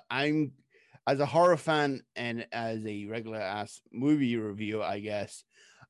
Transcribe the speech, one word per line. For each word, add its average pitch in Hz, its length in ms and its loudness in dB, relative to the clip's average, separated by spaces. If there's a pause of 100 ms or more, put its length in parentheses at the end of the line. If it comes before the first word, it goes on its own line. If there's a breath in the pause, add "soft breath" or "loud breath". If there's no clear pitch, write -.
I'm, 147 440 0 (540 soft breath)
as 135 120 4
a 143 80 2
horror 170 300 6
fan 147 460 0 (120)
and 117 380 -4
as 113 340 -4
a 104 200 -8
regular 110 340 -8
ass 104 400 -6 (100)
movie 135 460 2
reviewer, 107 480 -4
I 101 160 -2
guess, 104 440 -6 (460 soft breath)